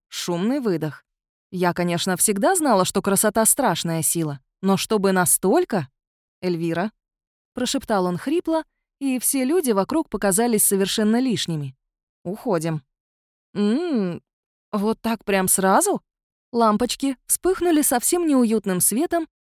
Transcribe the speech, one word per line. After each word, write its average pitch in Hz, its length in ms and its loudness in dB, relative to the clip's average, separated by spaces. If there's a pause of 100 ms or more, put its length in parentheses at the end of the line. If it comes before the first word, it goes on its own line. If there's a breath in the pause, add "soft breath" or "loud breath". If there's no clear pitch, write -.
шумный 190 500 -2
выдох. 165 460 -4 (460)
Я, 180 220 0
конечно, 175 440 -2
всегда 220 400 2
знала, 247 280 2
что - 180 -2
красота — 208 420 2
страшная 170 580 0
сила, 156 380 -4 (220)
но 190 140 2
чтобы 196 360 0
настолько? 190 760 2 (520)
«Эльвира», 170 500 -2 (640)
прошептал 233 520 -2
он 180 120 -2
хрипло, 320 460 -2 (340)
и 262 200 -2
все 262 260 -2
люди 294 260 0
вокруг 220 380 0
показались 214 560 0
совершенно 214 560 0
лишними. 165 560 -4 (480)
«Уходим». 170 580 -4 (720)
«М, 214 680 -2 (500)
вот 214 280 -2
так 226 240 -4
прям 190 220 2
сразу?» 208 560 2 (500)
Лампочки 233 640 0 (100)
вспыхнули 339 560 2
совсем 330 440 0
неуютным 220 540 2
светом, 330 480 0 (140)